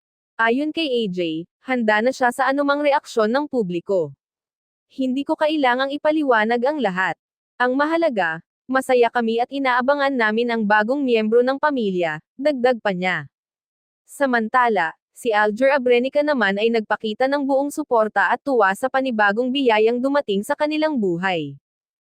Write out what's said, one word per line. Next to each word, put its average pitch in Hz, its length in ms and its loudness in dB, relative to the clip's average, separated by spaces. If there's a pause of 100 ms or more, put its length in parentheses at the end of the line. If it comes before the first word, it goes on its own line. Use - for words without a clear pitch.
(340)
Ayon 262 400 0
kay 320 160 -4
A 240 160 0
J, 175 400 -6 (160)
handa 220 400 0
na 247 80 0
siya 247 240 0
sa 262 160 -2
anumang 285 320 0
reaksyon 269 480 0
ng 285 160 -2
publiko. 180 640 -2 (800)
"Hindi 262 320 -4
ko 311 160 -2
kailangang 277 560 0
ipaliwanag 254 720 2
ang 294 160 -2
lahat. 185 320 -2 (400)
Ang 254 240 0
mahalaga, 285 640 0 (280)
masaya 254 400 2
kami 233 320 -2
at 254 80 -6
inaabangan 277 640 0
namin 226 320 0
ang 233 160 -2
bagong 214 400 2
miyembro 233 400 2
ng 262 160 0
pamilya," 196 640 -2 (160)
dagdag 254 400 0
pa 202 160 -2
niya. 175 320 -4 (800)
Samantala, 233 880 0 (160)
si 226 240 -4
Aljur 214 400 2
Abrenica 247 480 2
naman 240 320 2
ay 220 160 0
nagpakita 220 560 -2
ng 277 240 -2
buong 277 240 0
suporta 214 560 0
at 233 160 0
tuwa 226 320 2
sa 262 80 -4
panibagong 247 640 0
biyayang 240 480 2
dumating 247 480 -2
sa 285 80 -2
kanilang 302 480 -2
buhay. 170 560 -2 (600)